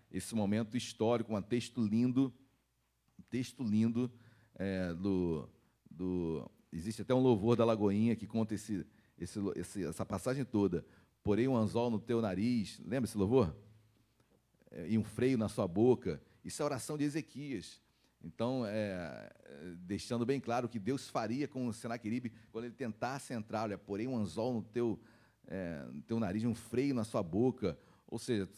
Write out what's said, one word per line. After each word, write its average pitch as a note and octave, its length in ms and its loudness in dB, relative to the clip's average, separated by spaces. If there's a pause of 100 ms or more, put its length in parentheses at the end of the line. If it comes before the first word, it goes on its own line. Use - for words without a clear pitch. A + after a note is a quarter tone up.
esse - 240 -6
momento G#2+ 440 0
histórico, A2 580 0
um G2 60 -2
texto A#2+ 400 -2
lindo, B2 520 2 (840)
um - 40 -20
texto B2+ 400 -6
lindo, A2+ 460 4 (440)
é, F#2 400 -2
do, F2 560 2 (420)
do... F2 580 -2 (220)
Existe G2+ 300 -6
até B2 120 0
um B2+ 60 6
louvor A#2+ 380 6
da A2+ 80 6
Lagoinha G#2+ 500 4
que A2+ 100 -6
conta A2 280 -2
esse, G2 340 -4 (300)
esse, F2 220 -8 (180)
esse, F2+ 260 -6
essa E2+ 220 -4
passagem B2+ 400 -2
toda. F#2+ 400 2 (360)
"Porei G#2+ 280 4
um C3 80 4
anzol A2+ 320 2
no G#2+ 100 0
teu A#2 220 0
nariz." G#2+ 580 0
Lembra A#2 300 -2
esse - 80 -8
louvor? G2+ 360 6 (1160)
É, E2+ 160 -10
"e A2 100 2
um G#2+ 60 2
freio B2 340 0
na G#2+ 120 0
sua G2+ 180 -2
boca." F#2+ 560 4 (220)
Isso - 160 -6
é - 20 -2
a D3 40 2
oração C#3+ 300 -4
de C#3+ 60 0
Ezequias. C#3 760 -6 (440)
Então, A#2+ 400 -2
é, F2+ 640 -4 (500)
deixando G2+ 440 -2
bem C3+ 140 2
claro A#2+ 260 -2
o A2+ 40 -4
que A#2 100 -6
Deus B2+ 280 -4
faria B2+ 400 -2
com B2+ 200 -4
o A2 60 -2
Senaqueribe A#2 600 -6 (180)
quando A#2 140 -8
ele A#2 80 -10
tentasse B2+ 640 -6
entrar. G#2+ 280 -4
"Olha, G#2 140 -4
porém G2+ 300 -4
um C3 100 -2
anzol A2 340 -2
no A2+ 120 -2
teu, A#2 360 0 (480)
é, E2+ 460 -6
no D2 80 -10
teu A2+ 180 -2
nariz, G#2+ 240 0
um A#2 120 0
freio C3+ 400 0
na A2+ 80 0
sua A2 180 -2
boca." F#2+ 560 0 (300)
Ou - 100 -6
seja, G#2 300 0 (100)